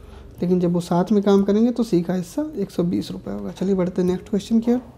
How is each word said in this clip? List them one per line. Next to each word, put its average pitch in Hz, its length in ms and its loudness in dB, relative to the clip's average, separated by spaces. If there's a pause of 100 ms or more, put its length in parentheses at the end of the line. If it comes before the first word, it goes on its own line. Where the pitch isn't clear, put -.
(420)
लेकिन 180 180 2
जब 175 140 2
वो 175 80 0
साथ 180 300 0
में 208 120 4
काम 196 200 6
करेंगे 208 280 4
तो 233 120 -2
सी 180 180 2
का 175 120 -4
हिस्सा 294 440 -4
एक 196 140 -6
सौ - 140 -2
बीस 190 260 -2
रुपये 190 220 -10
होगा। 202 180 -8
चलिए 190 240 -2
बढ़ते 185 260 -2
हैं 185 80 2
next 185 200 -4
question 220 300 0
की 233 140 2
ओर। 247 80 0 (160)